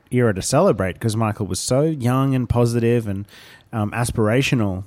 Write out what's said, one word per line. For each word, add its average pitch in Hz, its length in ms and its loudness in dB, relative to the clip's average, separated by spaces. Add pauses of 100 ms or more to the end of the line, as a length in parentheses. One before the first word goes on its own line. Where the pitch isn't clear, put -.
(120)
era 120 220 2
to 92 80 -4
celebrate 123 580 0
'cause 110 160 -2
Michael 110 300 -2
was 90 120 -6
so 131 240 0
young 135 520 0
and 123 140 -2
positive 117 600 2
and, 98 180 -6 (460)
um, 104 180 -2
aspirational 110 960 0